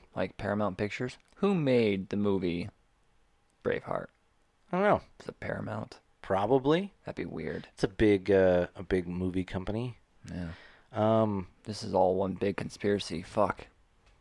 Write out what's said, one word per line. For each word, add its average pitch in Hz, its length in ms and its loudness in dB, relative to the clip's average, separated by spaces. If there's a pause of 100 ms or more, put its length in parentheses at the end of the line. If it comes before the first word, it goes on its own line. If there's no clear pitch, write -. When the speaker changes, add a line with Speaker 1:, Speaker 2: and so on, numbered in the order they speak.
(140)
Speaker 1:
Like 95 220 -6
Paramount 101 400 -2
Pictures? 113 400 -6 (200)
Who 202 180 0
made 120 560 2
the 101 60 -4
movie 95 520 0 (960)
Braveheart? - 420 -4 (680)
Speaker 2:
I 175 60 -2
don't 190 40 2
know. 202 180 4 (200)
Speaker 1:
Is - 80 -20
it - 120 -12
Paramount? 107 580 -8 (240)
Speaker 2:
Probably. 135 680 2 (120)
Speaker 1:
That'd - 120 -10
be - 80 -6
weird. 85 500 -8
Speaker 2:
It's - 100 -8
a - 40 2
big, 101 420 4
uh, 92 360 6 (100)
a 98 60 -12
big 90 240 0
movie 90 380 -2
company. 104 540 -6 (340)
Speaker 1:
Yeah. 85 160 -6 (440)
Speaker 2:
Um, 107 560 2 (160)
Speaker 1:
This 107 180 -10
is 92 120 -4
all 92 220 6
one 95 180 0
big 98 220 -2
conspiracy. 98 680 -2
Fuck. 95 440 -2 (540)